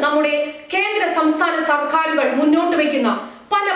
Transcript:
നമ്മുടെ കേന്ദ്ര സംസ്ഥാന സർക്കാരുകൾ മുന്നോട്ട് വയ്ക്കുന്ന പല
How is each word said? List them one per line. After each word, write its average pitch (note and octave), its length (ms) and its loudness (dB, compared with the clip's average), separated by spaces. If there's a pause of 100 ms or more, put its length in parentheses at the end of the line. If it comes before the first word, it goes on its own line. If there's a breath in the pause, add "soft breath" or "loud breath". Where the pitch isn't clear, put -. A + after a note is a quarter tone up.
നമ്മുടെ D4 300 2 (400)
കേന്ദ്ര G#4 280 -2 (160)
സംസ്ഥാന D#4+ 380 2 (160)
സർക്കാരുകൾ D#4 540 0 (140)
മുന്നോട്ട് D#4+ 400 2
വയ്ക്കുന്ന C#4 300 0 (420 loud breath)
പല G4+ 240 2